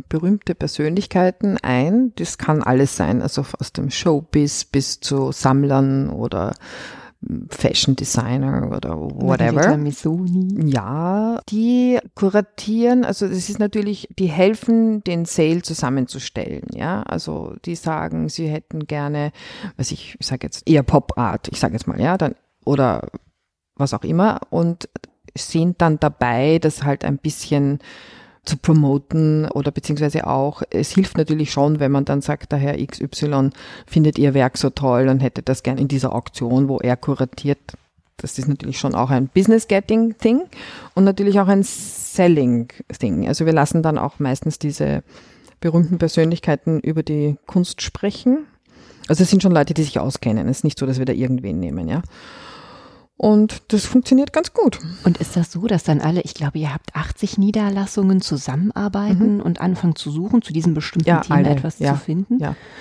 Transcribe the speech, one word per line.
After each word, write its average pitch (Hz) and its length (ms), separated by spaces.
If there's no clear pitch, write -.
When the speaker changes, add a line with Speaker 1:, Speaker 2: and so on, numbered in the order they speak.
Speaker 1:
berühmte 175 460
Persönlichkeiten 180 1040
ein. 180 540
Das - 240
kann 156 240
alles 131 340
sein, 98 240
also - 240
aus - 120
dem 131 200
Showbiz 147 720
bis - 340
zu 135 320
Sammlern 135 800
oder - 460
Fashion - 440
Designer 127 800
oder - 240
whatever. 127 280
Speaker 2:
Margherita 135 500
Missoni. 160 920
Speaker 1:
Ja, 170 680
die 247 500
kuratieren, 220 920
also 202 220
das 185 200
ist 208 120
natürlich, 208 480
die 190 100
helfen, 214 760
den 170 220
Sale 165 360
zusammenzustellen, 131 1000
ja. 180 300
Also - 500
die 170 120
sagen, 160 520
sie 160 200
hätten 151 400
gerne, 147 460
was - 160
ich, - 280
ich - 60
sag - 160
jetzt - 260
eher 151 140
Pop 135 340
Art, 110 360
ich - 80
sag - 140
jetzt 110 140
mal, - 140
ja, 170 160
dann, 156 160
oder 131 420
was 139 180
auch 104 100
immer 180 360
und 170 400
sind 170 420
dann 156 200
dabei, 143 580
das 160 240
halt 139 240
ein 139 140
bisschen 143 580
zu - 100
promoten 156 960
oder 143 220
beziehungsweise 147 540
auch, 135 440
es - 220
hilft 190 260
natürlich 151 340
schon, 147 300
wenn 139 100
man 139 140
dann 139 160
sagt, - 320
der 143 60
Herr 143 200
X - 220
Y 262 500
findet 151 320
ihr 139 160
Werk 131 240
so 139 120
toll 131 400
und 131 100
hätte 131 240
das 131 200
gern 131 140
in 139 120
dieser 135 260
Auktion, 127 540
wo 135 100
er 123 160
kuratiert. 139 640
Das - 240
ist 131 80
natürlich 143 320
schon 139 160
auch 123 140
ein 135 180
Business-Getting-Thing 220 1160
und 190 80
natürlich 196 380
auch 185 80
ein 196 140
Selling-Thing. 123 1600
Also 160 180
wir 165 60
lassen 160 320
dann 156 140
auch - 220
meistens 139 400
diese 147 440
berühmten 170 380
Persönlichkeiten 160 840
über 160 240
die 147 320
Kunst - 340
sprechen. 254 640
Also 160 140
es 175 60
sind 190 140
schon 190 80
Leute, 156 220
die 156 100
sich 143 160
auskennen. 110 480
Es 131 120
ist - 40
nicht 151 160
so, 139 60
dass 131 140
wir 131 60
da 127 80
irgendwen 123 460
nehmen, 82 300
ja. 156 120
Und 214 540
das 208 140
funktioniert 262 440
ganz 320 220
gut. 339 240
Speaker 2:
Und 170 140
ist - 180
das 170 160
so, 175 140
dass 208 180
dann 151 180
alle, 165 200
ich - 140
glaube, 147 240
ihr 151 120
habt - 240
achtzig - 440
Niederlassungen 196 840
zusammenarbeiten 202 1160
Speaker 1:
Mhm. 202 40
Speaker 2:
und 170 180
anfangen 175 360
zu - 160
suchen, 196 320
zu - 100
diesem 160 220
bestimmten 160 340
Speaker 1:
Ja, 165 120
Speaker 2:
Thema - 160
Speaker 1:
alle. 143 120
Speaker 2:
etwas 147 300
Speaker 1:
Ja. 143 140
Speaker 2:
zu 139 60
finden? 190 400
Speaker 1:
Ja. 147 160